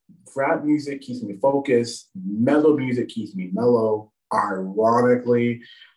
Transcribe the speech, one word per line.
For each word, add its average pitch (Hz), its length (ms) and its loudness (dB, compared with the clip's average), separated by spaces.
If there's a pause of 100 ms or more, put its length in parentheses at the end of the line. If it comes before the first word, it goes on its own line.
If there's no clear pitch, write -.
(340)
rap 143 300 -2
music 143 380 -2
keeps 123 220 -10
me 101 180 -10
focused. 135 760 0
Mellow 127 640 2
music 123 320 -2
keeps 104 260 -10
me 92 160 -8
mellow, 110 640 0 (200)
ironically. 120 1300 0 (360)